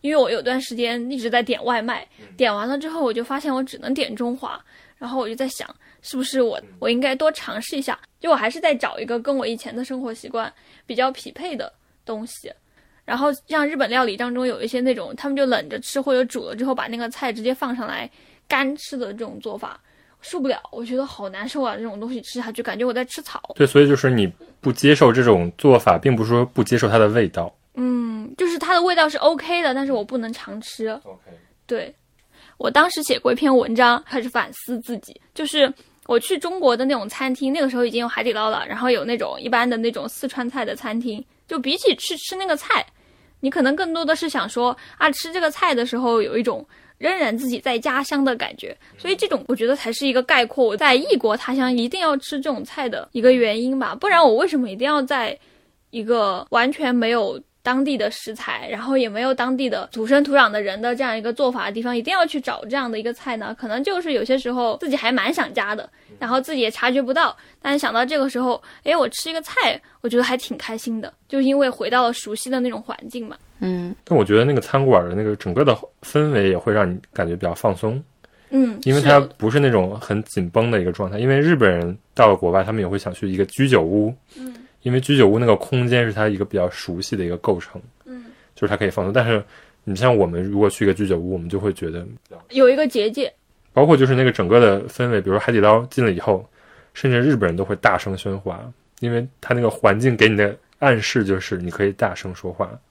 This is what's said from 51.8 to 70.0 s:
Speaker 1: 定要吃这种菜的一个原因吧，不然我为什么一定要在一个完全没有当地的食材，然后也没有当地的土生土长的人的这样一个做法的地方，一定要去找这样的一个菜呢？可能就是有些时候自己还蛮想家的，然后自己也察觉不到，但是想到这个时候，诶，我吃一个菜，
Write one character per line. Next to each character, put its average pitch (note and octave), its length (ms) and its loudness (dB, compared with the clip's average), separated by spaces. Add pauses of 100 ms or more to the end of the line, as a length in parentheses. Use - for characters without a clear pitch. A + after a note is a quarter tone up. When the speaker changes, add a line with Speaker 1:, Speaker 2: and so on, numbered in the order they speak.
Speaker 1:
定 F#4 120 -6
要 D#4 180 0
吃 D4 200 -6
这 C4 40 -6
种 C4+ 220 -4
菜 C4+ 240 -6
的 - 220 -8
一 A#3+ 100 -4
个 B3 120 8
原 A3+ 280 2
因 B3+ 160 -2
吧， A#3 200 -4
不 D#4 100 -6
然 F4 160 6
我 A#3 140 6
为 D4+ 100 2
什 D4+ 140 0
么 A#3+ 100 -4
一 F#3+ 60 -10
定 A#3+ 100 -2
要 D4 160 0
在 C4 340 -4 (540)
一 A#3 140 -8
个 G#3+ 460 0
完 A#3+ 200 2
全 C#4+ 240 -2
没 A#3 160 0
有 A3+ 280 -2 (240)
当 B3+ 200 0
地 C#4 140 0
的 A3 140 -2
食 A3 240 -12
材， - 360 -8
然 G#3+ 120 -8
后 C4 120 -2
也 B3+ 140 2
没 G#3+ 140 -6
有 C4 100 0
当 C4 240 -2
地 B3+ 140 -2
的 F#3+ 200 -6
土 A3 160 -6
生 C#4 160 4
土 C#4+ 120 0
长 B3 180 6
的 G#3+ 80 -2
人 G3+ 220 -4
的 A#3+ 120 -2
这 B3 80 -4
样 A#3+ 140 -2
一 A3 60 -8
个 A#3 100 -4
做 B3+ 180 0
法 B3 140 -6
的 G3+ 80 -6
地 A3+ 80 -6
方， A#3+ 160 -4
一 A#3 60 -2
定 D4+ 100 -4
要 F4+ 140 2
去 D#4 120 -6
找 - 280 -6
这 A#3 100 -4
样 B3+ 160 -4
的 G#3+ 60 -6
一 A3 40 -8
个 A#3 80 -4
菜 A#3+ 280 -8
呢？ G#3+ 200 -10
可 - 80 -10
能 A3+ 160 -4
就 F4+ 200 -2
是 E4 100 -4
有 A#3+ 100 0
些 B3+ 140 0
时 B3+ 160 -6
候 A#3+ 280 -2
自 E4+ 100 -4
己 B3+ 40 2
还 A#3 160 0
蛮 A#3+ 220 0
想 D#4 220 -4
家 G#3 200 -2
的， G#3+ 140 -10 (300)
然 A#3+ 100 -8
后 B3 100 0
自 C4+ 160 -4
己 C4+ 60 -2
也 A3+ 100 0
察 B3 200 -2
觉 C4 100 0
不 B3+ 100 -6
到， D4 240 0 (280)
但 C#4 100 -2
是 C#4+ 60 0
想 C#4+ 140 -2
到 A#3 120 0
这 D4 140 -2
个 C#4 100 0
时 B3+ 100 -4
候， B3 240 -2 (200)
诶， D4 120 2
我 C#4+ 140 2
吃 D#4 220 -8
一 - 20 -8
个 E4 80 -4
菜， - 400 -2 (220)